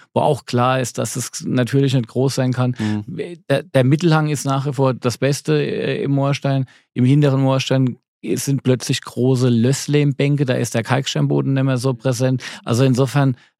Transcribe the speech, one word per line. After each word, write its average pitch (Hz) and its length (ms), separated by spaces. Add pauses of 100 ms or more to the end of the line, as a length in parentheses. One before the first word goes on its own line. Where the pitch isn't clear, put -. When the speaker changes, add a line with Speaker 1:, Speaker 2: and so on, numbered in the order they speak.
(140)
Speaker 1:
wo 117 80
auch 147 240
klar 127 340
ist, - 160
dass 120 200
es - 280
natürlich 127 480
nicht 127 160
groß 131 280
sein 127 180
kann. 123 240
Speaker 2:
Mhm. 110 580 (140)
Speaker 1:
Der, 139 140
der 131 200
Mittelhang 156 460
ist 147 160
nach 135 200
wie 147 60
vor 131 220
das 113 240
Beste, 143 440
äh, - 420
im 139 80
Moorstein. 139 520 (300)
Im 123 100
hinteren 135 380
Moorstein 131 560 (240)
es - 220
sind 139 200
plötzlich 127 380
große 127 460
Lösslehmbänke, 139 960
da 127 80
ist 123 200
der 117 80
Kalksteinboden 139 680
nicht 135 100
mehr 131 140
so 127 180
präsent. 131 480 (220)
Also 120 180
insofern, 135 540 (240)